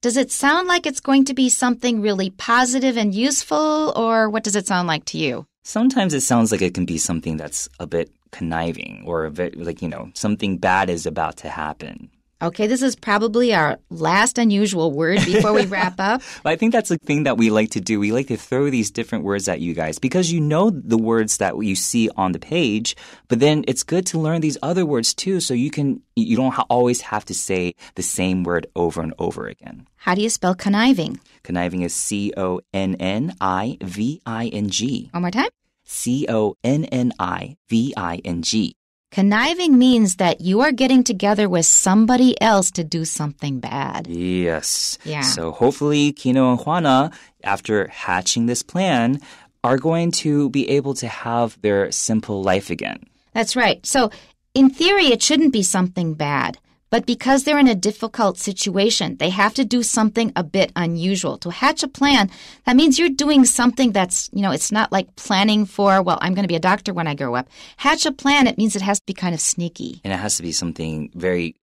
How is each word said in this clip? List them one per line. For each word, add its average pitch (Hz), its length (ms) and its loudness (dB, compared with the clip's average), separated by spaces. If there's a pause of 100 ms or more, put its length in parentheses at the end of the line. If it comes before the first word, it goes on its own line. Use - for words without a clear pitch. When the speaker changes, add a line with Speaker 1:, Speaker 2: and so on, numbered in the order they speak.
Speaker 1:
does 240 160 0
it 262 160 0
sound 330 340 0
like 349 180 0
it's 294 160 -6
going 269 260 4
to 277 80 -4
be 254 140 2
something 240 540 0
really 196 280 0
positive 247 640 0
and 208 180 0
useful, 302 800 0
or 226 340 2
what 220 140 -4
does 208 140 -2
it 202 100 -2
sound 180 220 0
like 151 180 -2
to - 120 -8
you? 147 280 -4 (160)
Speaker 2:
Sometimes 226 500 2
it 135 100 0
sounds 113 280 2
like 95 120 0
it 90 120 0
can 90 120 -2
be 80 120 -4
something 80 380 -4
that's 76 320 -8 (100)
a 87 80 -10
bit 82 240 -4 (220)
conniving 82 760 -6
or 82 200 -4
a 76 40 -8
bit, 82 260 -6
like, 85 260 -8
you 87 60 -6
know, - 260 -10
something 104 440 -2
bad 92 320 2
is 82 160 -4
about 80 320 -4
to - 100 -14
happen. - 640 -12 (300)
Speaker 1:
Okay, 180 280 -2
this 254 140 0
is 269 120 0
probably 220 580 0
our 156 280 0 (100)
last 175 480 0
unusual 202 540 2
word 165 320 0
before 214 280 2
we 202 140 2
wrap 185 280 -4
Speaker 2:
<laughs> - 40 -12
Speaker 1:
up. 208 240 0 (220)
Speaker 2:
But 151 60 0
I 165 60 2
think 226 160 2
that's 226 160 0
the 170 100 0
thing 147 260 -2
that 131 120 0
we 113 140 4
like 107 200 2
to 107 100 -4
do. 104 180 -2
We 104 140 0
like 135 160 -2
to 117 80 -2
throw 135 340 -2
these 113 220 0
different 113 320 -6
words 101 240 -2
at 85 120 -2
you 82 140 -4
guys 80 240 -4
because 165 320 0
you 170 100 -2
know 156 300 2
the 120 260 -2
words 113 420 0
that 92 220 -2
you 101 140 -2
see 110 420 0
on 95 140 0
the 87 80 -4
page, 117 560 -2 (320)
but 117 140 0
then 151 260 4
it's - 160 -4
good 180 240 -2
to 160 140 -2
learn 160 200 0
these 151 220 -2
other 175 240 0
words 123 280 0
too, 185 260 -2
so 139 120 -4
you 127 200 0
can, 139 280 -2 (140)
you 113 220 2
don't 127 180 2
ha-, - 160 -2
always 123 300 2
have - 240 -6
to 98 100 -10
say 90 400 -4 (220)
the 92 80 -6
same 92 400 -2
word 87 320 -2
over 85 260 0
and 82 160 -6
over - 300 -6
again. - 480 -18
Speaker 1:
How - 180 -2
do 202 80 0
you 226 80 0
spell 185 240 0
conniving? 202 640 0 (240)
Speaker 2:
Conniving 87 400 -2
is 85 100 -2
C 101 440 -4
O 92 240 -2 (120)
N 95 280 -2
N 104 400 -4
I 95 420 -2
V 104 420 -6
I 117 220 -6
N 104 240 -4
G. 113 400 -4
Speaker 1:
One 175 120 -6
more 180 100 -4
time. 302 180 -2 (320)
Speaker 2:
C 131 460 -4
O 110 340 0
N 143 220 0
N 123 340 -2
I 90 380 -6 (120)
V 117 280 0
I 87 280 -6
N 87 180 -6
G. 104 340 -2 (340)
Speaker 1:
Conniving 262 680 2
means 240 380 4
that 175 260 0
you 185 180 2
are 302 100 4
getting 262 320 4
together 208 460 0
with 175 160 2
somebody 233 760 4
else 202 300 4
to 170 120 -4
do 160 220 -4
something 147 520 -6
bad. 139 480 -6
Speaker 2:
Yes. 87 960 -2
Speaker 1:
Yeah. 147 200 -6
Speaker 2:
So 82 280 -2
hopefully 147 600 2
Kino 131 400 2
and 120 80 0
Juana, 151 500 2 (320)
after 101 460 0
hatching 92 560 -2
this 120 180 -2
plan, 143 560 0 (460)
are 127 140 4
going 165 320 0
to 147 400 0
be 143 180 -2
able 139 240 0
to 127 160 -6
have 117 540 -4
their 101 280 2
simple 107 520 -2
life 95 260 0
again. - 340 -8 (300)
Speaker 1:
That's 226 240 -2
right. 247 300 0
So 247 240 2 (440)
in 269 140 8
theory, 349 380 4
it 233 160 4
shouldn't 294 320 4
be 208 80 2
something 180 500 0
bad. 143 460 -2 (320)
But 233 160 0
because 262 380 2
they're 294 140 2
in 269 100 8
a 226 60 4
difficult 208 640 -2
situation, 196 800 -2
they 165 120 0
have 202 240 0
to 269 100 0
do 240 180 0
something 220 520 0
a 180 80 -2
bit 175 320 0
unusual. 170 640 -2
To 170 120 -10
hatch 285 320 -2
a 294 60 -4
plan, 269 420 2 (340)
that 247 120 4
means 294 220 6
you're 339 100 4
doing 277 360 4
something 240 480 2
that's, 185 400 -2
you 202 100 -2
know, 196 100 2
it's 151 200 -2
not 214 180 0
like 190 260 -2
planning 208 500 2
for, 196 360 4
"Well, 180 200 0
I'm 185 120 0
gonna 190 140 0
be 170 80 0
a 160 40 0
doctor 185 340 0
when 170 120 -2
I 147 80 -2
grow 135 200 -4
up." 127 140 -4 (280)
Hatch 311 300 2
a 294 60 -2
plan, 277 340 4
it - 120 0
means 214 160 0
it 196 80 -6
has 202 180 0
to - 60 -18
be 196 80 -6
kind 175 200 -4
of 156 60 -6
sneaky. - 640 -6
Speaker 2:
And 98 80 -4
it 95 40 -2
has 101 200 -4
to - 60 -6
be 85 100 -6
something 80 600 -6
very 87 480 -2